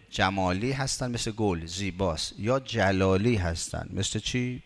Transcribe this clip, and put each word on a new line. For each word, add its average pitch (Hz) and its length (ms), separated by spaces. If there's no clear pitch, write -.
جمالی 98 600
هستن 131 400
مثل 117 200
گل، 98 340
زیباست، 90 760
یا 123 200
جلالی 98 760
هستن 85 580
مثل 95 260
چی؟ 123 460